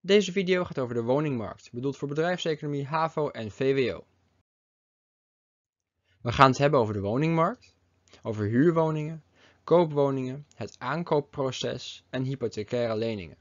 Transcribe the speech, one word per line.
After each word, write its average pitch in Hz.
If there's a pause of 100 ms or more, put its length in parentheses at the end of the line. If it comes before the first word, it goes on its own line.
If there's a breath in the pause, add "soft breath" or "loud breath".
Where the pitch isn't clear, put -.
Deze 196
video 180
gaat 170
over 120
de 117
woningmarkt, 127
bedoeld 131
voor 170
bedrijfseconomie, 151
havo 156
en 110
V 135
W 120
O. 80 (2250)
We 117
gaan 139
het 127
hebben 143
over 107
de 101
woningmarkt, 160 (460 soft breath)
over 107
huurwoningen, 156 (400 soft breath)
koopwoningen, 143 (100)
het 107
aankoopproces 135
en 131
hypothecaire 120
leningen. 107